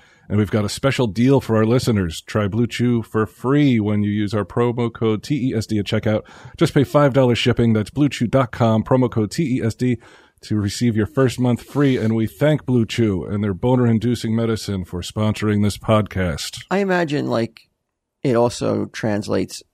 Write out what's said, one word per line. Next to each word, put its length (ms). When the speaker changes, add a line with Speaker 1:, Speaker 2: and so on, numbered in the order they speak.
Speaker 1:
And 100
we've 120
got 140
a 40
special 380
deal 320
for 160
our 100
listeners. 560
Try 260
Blue 200
Chew 360
for 220
free 540
when 240
you 80
use 220
our 100
promo 500
code 300
T 280
E 40
S 120
D 120
at 60
checkout. 380
Just 160
pay 100
five 300
dollars 240
shipping. 360
That's 180
blue 180
chew 180
dot 240
com, 320
promo 280
code 200
T 260
E 60
S 120
D 220
to 140
receive 420
your 80
first 340
month 240
free. 340
And 180
we 120
thank 380
Blue 200
Chew 400
and 180
their 120
boner-inducing 800
medicine 500
for 160
sponsoring 640
this 160
podcast. 800
Speaker 2:
I 80
imagine, 500
like, 340
it 140
also 500
translates 800